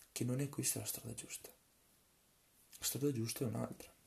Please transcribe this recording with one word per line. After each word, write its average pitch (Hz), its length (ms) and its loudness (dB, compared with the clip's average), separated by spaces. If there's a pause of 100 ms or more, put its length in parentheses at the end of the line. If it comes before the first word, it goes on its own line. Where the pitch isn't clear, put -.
(140)
che - 100 2
non 123 160 4
è 143 80 4
questa 131 320 2
la 107 60 -4
strada - 280 -4
giusta. - 360 -10 (1300)
La - 60 -2
strada 139 260 2
giusta 113 320 0
è 123 40 4
un'altra. - 460 -2 (140)